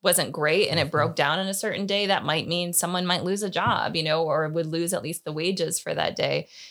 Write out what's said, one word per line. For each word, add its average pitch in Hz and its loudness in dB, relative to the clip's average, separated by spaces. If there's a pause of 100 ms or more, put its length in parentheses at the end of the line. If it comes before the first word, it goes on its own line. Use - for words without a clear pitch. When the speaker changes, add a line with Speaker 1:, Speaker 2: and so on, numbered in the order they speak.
Speaker 1:
wasn't 175 2
great 156 2
and 165 2
it 151 2
Speaker 2:
Mm-hmm. 147 -2
Speaker 1:
broke 156 2
down 156 2
on 190 -2
a 196 -4
certain 196 -2
day, 202 0
that 196 2
might 151 0
mean 175 -2
someone 180 0
might 175 0
lose 190 -2
a 202 -2
job, 196 0
you 160 0
know, 156 2
or 156 2
would 160 -2
lose 170 -2
at 175 -2
least 160 -8
the 151 -6
wages 165 -2
for 160 -6
that 160 -2
day. 147 0 (240)